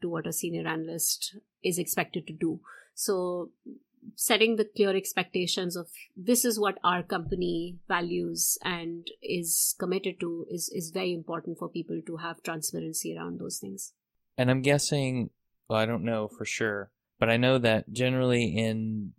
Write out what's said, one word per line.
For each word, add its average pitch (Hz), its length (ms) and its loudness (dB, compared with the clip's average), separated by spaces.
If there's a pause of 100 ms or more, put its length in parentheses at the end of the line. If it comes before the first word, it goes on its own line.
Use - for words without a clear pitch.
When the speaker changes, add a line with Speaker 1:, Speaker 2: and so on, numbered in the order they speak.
Speaker 1:
to 175 80 -2
what 165 180 -4
a 170 60 -4
senior 165 340 -2
analyst 160 680 -2 (260)
is 180 160 0
expected 170 480 -4
to 160 60 -12
do. 160 260 -2 (340)
So 180 580 -2 (640)
setting 220 400 4
the 214 100 2
clear 196 300 4
expectations 185 800 0
of 175 120 -8 (280)
this 226 300 4
is 220 140 2
what 202 240 2
our 180 180 4
company 175 760 -2 (100)
values 175 760 0
and 170 440 -4 (140)
is - 580 0
committed 185 400 -2
to 170 300 -4
is, 175 260 -6
is 165 160 -6
very 185 220 -2
important 165 440 -6
for 170 100 -6
people 165 380 -6
to 165 120 -8
have 165 260 -10
transparency 165 760 -4
around 170 220 -8
those 180 180 -8
things. 196 360 -10 (440)
Speaker 2:
And 127 140 4
I'm 131 100 2
guessing, 135 680 2 (360)
well, 110 120 2
I 110 60 4
don't 110 180 -2
know 110 240 0
for - 180 -10
sure, 104 460 -2 (280)
but 113 100 6
I 117 80 6
know 127 200 6
that 113 340 4
generally 123 640 4
in 110 640 0